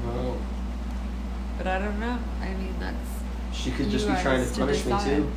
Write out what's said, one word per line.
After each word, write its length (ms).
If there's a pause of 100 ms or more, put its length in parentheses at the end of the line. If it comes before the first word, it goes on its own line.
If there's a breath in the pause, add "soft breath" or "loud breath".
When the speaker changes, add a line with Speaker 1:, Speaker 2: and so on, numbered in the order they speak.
Speaker 1:
Well, 340 (1200)
Speaker 2:
But 80
I 120
don't 220
know. 180 (220)
I 80
mean, 320
that's 160 (560)
Speaker 1:
she 180
could 200
just 180
Speaker 2:
you 60
Speaker 1:
be 60
trying 200
Speaker 2:
guys 100
Speaker 1:
to 40
Speaker 2:
to 60
Speaker 1:
punish 260
me, 60
Speaker 2:
decide. 240
Speaker 1:
too. 200